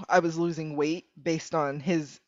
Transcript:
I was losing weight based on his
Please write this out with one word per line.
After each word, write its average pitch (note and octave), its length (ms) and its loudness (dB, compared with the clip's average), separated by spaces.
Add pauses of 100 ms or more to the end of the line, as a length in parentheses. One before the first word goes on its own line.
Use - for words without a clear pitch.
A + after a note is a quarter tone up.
I F#3 120 6
was E3 180 0
losing D#3+ 380 -2
weight D#3 300 0 (160)
based D#3+ 320 -2
on D3 260 0
his D#3 480 -2